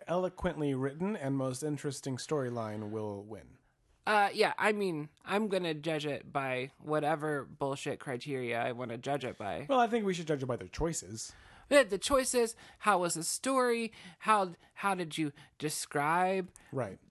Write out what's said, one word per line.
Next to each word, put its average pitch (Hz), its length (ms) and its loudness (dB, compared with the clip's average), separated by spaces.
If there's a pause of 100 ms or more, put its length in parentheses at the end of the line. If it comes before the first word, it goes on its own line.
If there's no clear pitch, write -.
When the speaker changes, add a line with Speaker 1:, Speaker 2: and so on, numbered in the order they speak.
Speaker 1:
eloquently 170 640 0
written 143 420 -2
and 139 200 -2
most 131 280 -2
interesting 139 540 -4
storyline 113 720 -4
will 104 320 -4
win. 104 200 -14 (640)
Speaker 2:
Uh, 208 260 4
yeah, 214 240 4
I 214 140 4
mean, 180 380 -2 (160)
I'm 208 240 0
gonna 180 260 0
judge 151 300 -2
it - 280 -4
by 131 380 -2 (100)
whatever 151 680 0 (120)
bullshit 139 400 -2
criteria 127 600 -2
I 123 100 0
wanna 117 260 -6
judge 139 260 -2
it 107 140 -6
by. 98 320 -4
Speaker 1:
Well, 262 100 4
I 233 80 6
think 220 180 0
we 190 80 2
should 165 140 -4
judge 147 140 0
it 131 60 -2
by 123 80 0
their 95 140 -8
choices. 113 600 -4 (380)
Speaker 2:
Yeah, 277 140 8
the 190 160 -4
choices, 247 560 2 (240)
how 202 200 4
was 175 140 0
the 160 100 -4
story, 240 680 0 (280)
how, 196 340 4 (200)
how 202 220 0
did 165 240 -4
you 151 120 0 (280)
describe 180 920 2 (220)
Speaker 1:
Right. 113 260 -4 (140)